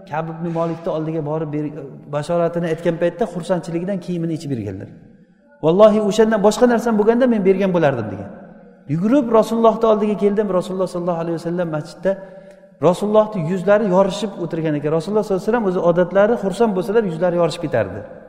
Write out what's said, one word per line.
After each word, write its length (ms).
Ka'b 260
ibn 200
Malikni 400
oldiga 320
borib 300
ber-, 220
bashoratini 640
aytgan 300
paytda 280
xursandchiligidan 720
kiyimini 340
yechib 180
berganlar. 380
Vallohi 380
o'shandan 420
boshqa 260
narsam 280
bo'lganda 300
men 180
bergan 280
bo'lardim 360
degan. 200
Yugurib 440
Rasulullohni 540
oldiga 320
keldim. 320
Rasululloh 380
sollallohu 320
alayhi 180
vasallam 320
masjidda 420
Rasulullohni 580
yuzlari 400
yorishib 500
o'tirgan 360
ekan. 160
Rasululloh 320
sollallohu 180
alayhi 100
vasallam 160
o'zi 120
odatlari 540
xursand 400
bo'lsalar 300
yuzlari 320
yorishib 260
ketardi. 380